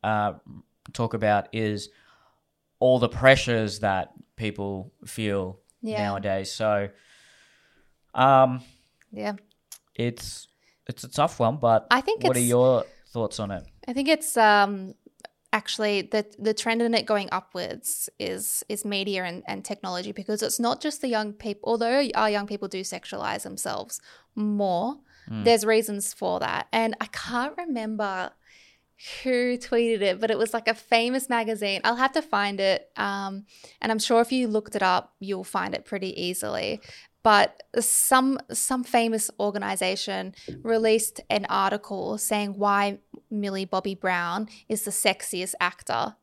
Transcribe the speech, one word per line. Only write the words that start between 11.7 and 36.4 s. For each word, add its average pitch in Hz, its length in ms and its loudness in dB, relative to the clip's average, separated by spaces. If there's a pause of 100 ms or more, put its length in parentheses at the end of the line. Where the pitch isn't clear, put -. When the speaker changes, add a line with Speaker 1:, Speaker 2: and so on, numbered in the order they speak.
Speaker 2:
I 262 100 6
think 440 220 -2
Speaker 1:
what 127 120 4
are 120 40 2
Speaker 2:
it's 120 80 0
Speaker 1:
your 123 380 4 (240)
thoughts 113 300 -4
on 101 120 -6
it? 92 140 -8 (220)
Speaker 2:
I 247 60 -6
think 269 140 -2
it's, 311 300 0
um, 202 580 4 (560)
actually 208 520 -2
the, 214 200 -2 (140)
the 214 160 0
trend 226 260 0
in 233 140 2
it 220 140 2
going 202 240 0
upwards - 760 -6 (120)
is, 196 500 -4
is 208 160 -4
media 196 380 -2
and, 175 240 -8
and 196 180 -8
technology, 185 460 -8
because 208 320 -4
it's 226 160 -2
not 233 200 0
just 302 220 -6
the 277 60 -4
young 214 260 -2
people, 208 380 -6
although 233 420 2
our 214 160 2
young 202 160 -2
people 202 220 -8
do 185 140 -6
sexualize 202 600 -6
themselves - 560 -8 (360)
more, 208 640 0 (300)
Speaker 1:
Mm. 214 160 -4
Speaker 2:
there's 226 200 6
reasons 220 480 0
for 180 260 -2
that. - 320 -4
And 226 300 0
I 208 60 -4
can't 247 500 -6
remember 220 760 -4 (920)
who 247 340 0
tweeted 233 440 2
it, 190 180 2
but 220 100 2
it 220 80 2
was, 220 160 0
like, 226 140 -2
a 226 60 2
famous 240 560 0
magazine. 214 540 -2
I'll 233 120 2
have 262 180 2
to 320 80 2
find 202 380 -2
it. 196 380 0
Um, 196 480 -4 (360)
and 220 100 0
I'm 220 80 2
sure 233 220 4
if 233 100 2
you 254 160 2
looked 214 280 -2
it 196 80 0
up, 185 360 2
you'll 190 240 -6
find 190 300 -4
it - 120 -6
pretty 190 360 -8
easily. 180 600 -4 (400)